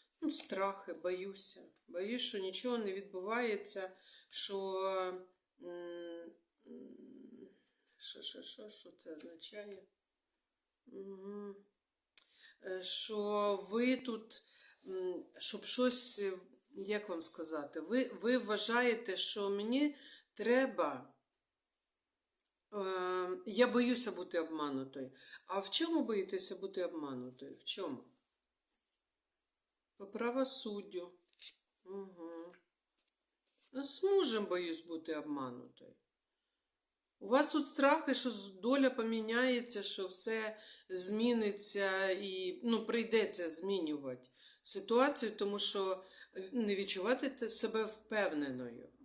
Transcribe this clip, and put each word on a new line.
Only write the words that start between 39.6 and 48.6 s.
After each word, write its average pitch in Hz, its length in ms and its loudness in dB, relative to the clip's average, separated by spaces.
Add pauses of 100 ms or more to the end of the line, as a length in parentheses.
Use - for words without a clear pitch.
що 190 240 -2
все 220 500 0 (320)
зміниться 202 1200 4
і, 185 540 -2
ну, 226 220 2
прийдеться 220 640 2
змінювати 156 800 -4 (320)
ситуацію, 226 720 4
тому 202 240 -2
що 190 440 2 (480)
не 214 240 0
відчувати 202 540 2
те-, 233 200 -4
себе 220 340 4
впевненою. 143 1040 -4 (160)